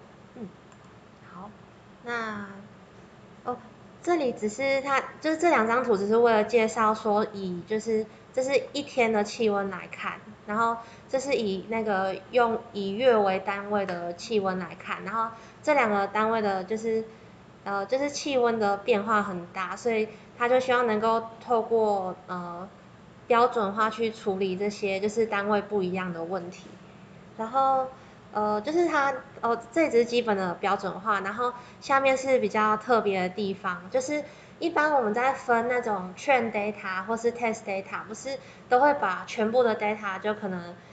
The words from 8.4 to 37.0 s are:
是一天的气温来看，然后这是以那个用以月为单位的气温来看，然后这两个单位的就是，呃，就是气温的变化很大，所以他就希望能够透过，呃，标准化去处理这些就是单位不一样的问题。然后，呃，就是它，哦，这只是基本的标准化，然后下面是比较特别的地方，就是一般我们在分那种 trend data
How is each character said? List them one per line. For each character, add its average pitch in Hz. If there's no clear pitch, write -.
是 262
一 285
天 226
的 208
气 214
温 196
来 170
看， 180
然 208
后 233
这 269
是 269
以 196
那 226
个 190
用 233
以 196
月 233
为 196
单 202
位 202
的 175
气 220
温 185
来 170
看， 175
然 202
后 226
这 302
两 254
个 202
单 214
位 226
的 190
就 220
是， 220
呃， 196
就 247
是 285
气 285
温 233
的 202
变 202
化 214
很 180
大， 185
所 233
以 214
他 240
就 254
希 254
望 247
能 214
够 226
透 233
过， 208
呃， 175
标 240
准 214
化 220
去 220
处 196
理 190
这 202
些 196
就 202
是 220
单 202
位 208
不 202
一 180
样 185
的 165
问 175
题。 -
然 220
后， 262
呃， 208
就 277
是 339
它， 285
哦， 233
这 320
只 233
是 240
基 240
本 214
的 180
标 196
准 185
化， 202
然 196
后 247
下 277
面 269
是 262
比 214
较 214
特 233
别 196
的 180
地 196
方， 180
就 254
是 294
一 330
般 302
我 277
们 214
在 254
分 233
那 247
种 196
trend 240
data 208